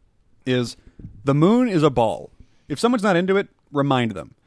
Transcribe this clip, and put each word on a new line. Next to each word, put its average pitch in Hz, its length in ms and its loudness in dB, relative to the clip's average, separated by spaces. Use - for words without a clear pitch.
is 123 300 -4
the 139 100 0
moon 220 340 4
is 175 140 0
a 151 80 4
ball. 110 400 -2
If 143 120 -8
someone's 233 220 0
not 196 120 2
into 185 220 0
it, 196 120 -2
remind 135 400 0
them. 85 220 -14